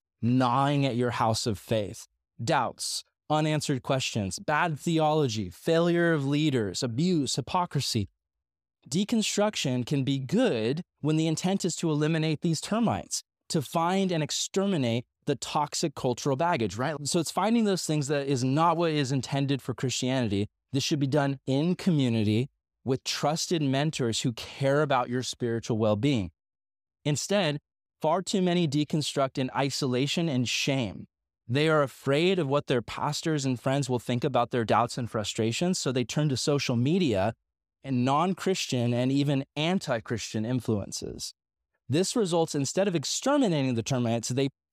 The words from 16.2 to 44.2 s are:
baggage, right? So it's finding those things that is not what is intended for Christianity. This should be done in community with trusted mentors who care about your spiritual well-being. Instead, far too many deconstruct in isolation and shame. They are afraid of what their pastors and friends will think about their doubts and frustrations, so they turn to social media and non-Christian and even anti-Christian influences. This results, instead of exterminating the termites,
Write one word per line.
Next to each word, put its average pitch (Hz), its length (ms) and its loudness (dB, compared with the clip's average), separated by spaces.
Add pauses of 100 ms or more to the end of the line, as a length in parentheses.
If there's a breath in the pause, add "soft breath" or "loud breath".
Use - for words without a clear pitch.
baggage, 131 400 0
right? 143 280 -4
So 170 160 0
it's 156 100 -4
finding 226 340 2
those 190 200 0
things 151 240 -2
that 143 180 0
is 135 160 0
not 160 340 2
what 165 160 0
is 143 200 0
intended 139 480 -2
for 127 140 -6
Christianity. 120 720 -2 (240)
This 135 120 0
should 156 160 0
be 143 60 2
done 139 400 0
in 147 280 2
community 120 720 2 (360)
with 131 200 -2
trusted 160 560 -2
mentors 135 640 0
who 131 100 0
care 139 480 0
about 131 300 0
your 123 120 -2
spiritual 117 540 -4
well-being. 107 540 2 (720)
Instead, 151 540 0 (420)
far 165 220 0
too 190 180 0
many 175 260 2
deconstruct 143 720 -2
in 131 160 -2
isolation 139 760 0
and 123 200 0
shame. 117 580 -2 (400)
They 143 220 2
are 156 140 4
afraid 156 560 2
of 151 100 0
what 139 180 0
their 123 160 2
pastors 147 640 -4
and 131 140 0
friends 135 300 0
will 127 100 0
think 123 260 -4
about 123 260 2
their 120 140 0
doubts 113 340 2
and 120 120 -6
frustrations, 117 680 0
so 139 140 -2
they 127 120 0
turn 151 240 0
to 131 80 0
social 135 400 0
media 120 580 2 (500)
and 127 200 0
non-Christian 139 880 0
and 123 180 2
even 139 340 2 (120)
anti-Christian 127 880 -2
influences. - 880 -4 (560)
This 156 260 0
results, 170 400 2
instead 156 320 0
of 196 80 -2
exterminating 165 800 2
the 113 60 -2
termites, 117 460 0